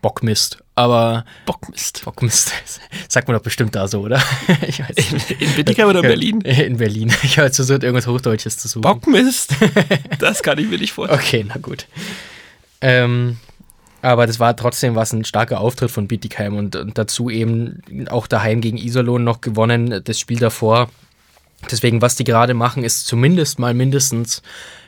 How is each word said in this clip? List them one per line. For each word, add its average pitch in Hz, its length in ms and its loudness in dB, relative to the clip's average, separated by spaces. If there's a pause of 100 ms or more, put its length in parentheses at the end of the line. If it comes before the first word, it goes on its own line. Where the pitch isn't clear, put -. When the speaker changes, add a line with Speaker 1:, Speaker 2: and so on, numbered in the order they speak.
Speaker 1:
Bockmist. - 560 -2 (180)
Aber 117 480 2 (220)
Speaker 2:
Bockmist. - 580 -10
Speaker 1:
Bockmist. - 480 0 (280)
<laughs> - 280 -16
Sagt 123 180 0
man 120 100 2
doch 107 60 0
bestimmt 110 320 -2
da 98 140 -2
so, 104 140 -2
oder? 117 180 0 (240)
<laughs> 151 240 2
Ich - 120 -4
weiß 131 160 -8
Speaker 2:
In, 147 180 0
Speaker 1:
nicht. - 160 -4
Speaker 2:
in 143 240 -2
Bietigheim 147 340 4
oder 185 120 4
in - 40 2
Speaker 1:
Ja, 131 60 6
Speaker 2:
Berlin? 214 320 0
Speaker 1:
in 127 340 2
Berlin. 110 420 0
<laughs> - 40 -4
Ich 135 160 2
habe 151 80 6
jetzt 131 100 0
versucht, 135 280 2
irgendwas 123 220 2
Hochdeutsches 120 520 -2
zu - 100 -8
suchen. 110 140 -6
Speaker 2:
Bockmist? 214 720 2 (320)
Speaker 1:
<laughs> 160 320 -2
Speaker 2:
Das 185 240 0
kann 147 160 0
ich 214 100 0
mir 180 100 -4
nicht 208 140 -4
vorstellen. - 280 0
Speaker 1:
Okay, 110 280 0
na - 80 -10
gut. - 300 -12 (960)
Ähm, 123 560 2 (640)
aber 120 240 4
das 113 140 -2
war 117 160 4
trotzdem 120 380 0
was 110 200 0
ein 110 100 0
starker 110 360 -2
Auftritt 120 300 0
von 104 180 -4
Bietigheim 104 480 -4
und, 104 200 -4
und 92 220 -6
dazu 120 320 -2
eben 113 500 -2 (300)
auch 120 160 -2
daheim 110 340 0
gegen 113 160 -2
Iserlohn 120 480 0
noch 117 160 0
gewonnen, 117 640 0
das 113 160 -4
Spiel 117 180 -4
davor. 117 520 2 (800)
Deswegen, 117 320 2
was 120 140 2
die 123 80 -2
gerade 120 280 4
machen, 120 320 -2
ist - 220 -2
zumindest 143 520 2
mal 120 140 0
mindestens 127 680 0 (460)